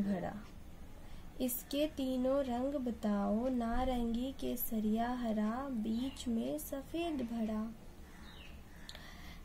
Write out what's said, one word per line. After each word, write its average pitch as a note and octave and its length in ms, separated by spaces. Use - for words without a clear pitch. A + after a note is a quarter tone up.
भरा। F#3 280
इसके C4+ 460
तीनों C4 580
रंग B3+ 300
बताओ, A3 760
नारंगी, A#3+ 840
केसरिया, A#3 800
हरा, A#3 580
बीच A#3 580
में A#3+ 300
सफेद D4+ 640
भरा। A3+ 520